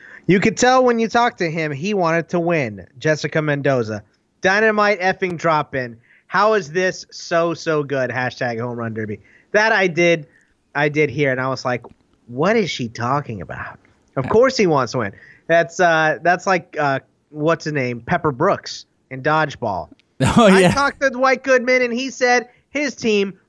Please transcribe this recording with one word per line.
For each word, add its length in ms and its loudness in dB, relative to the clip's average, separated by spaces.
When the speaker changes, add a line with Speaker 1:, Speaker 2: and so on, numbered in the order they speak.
Speaker 1:
"You 120 4
could 160 0
tell 300 4
when 140 2
you 100 0
talked 300 0
to 120 -2
him, 220 -4
he 200 -4
wanted 360 0
to 100 -2
win." 480 -2
Jessica 440 -2
Mendoza. 640 -2
"Dynamite 640 2
effing 360 -2
drop 380 0
in. 240 -8
How 260 2
is 180 -2
this 400 -4
so, 420 -2
so 300 -2
good? 260 -2
Hashtag 520 -4
home 160 -8
run 160 -6
derby." 260 -8
That 220 2
I 140 2
did, 400 0
I 140 0
did 220 0
hear, 220 0
and 100 -2
I 80 -2
was 160 -6
like, 180 -4
"What 280 0
is 140 0
she 200 -8
talking 520 -6
about? 380 -14
Of 140 -4
course 260 4
he 120 4
wants 260 2
to 60 -2
win." 140 -4
That's, 320 2
uh, 420 2
that's 240 0
like, 340 -2
uh, 200 0
what's 340 -2
the 60 -6
name? 300 -4
Pepper 300 -2
Brooks 540 -2
in 140 -12
Dodgeball. 640 -2
Speaker 2:
<laughs> 160 -14
Oh, 260 4
Speaker 1:
"I 120 8
Speaker 2:
yeah. 120 6
Speaker 1:
talked 300 0
to 80 2
Dwight 340 0
Goodman, 380 2
and 100 0
he 200 -4
said 380 0
his 260 -4
team 540 0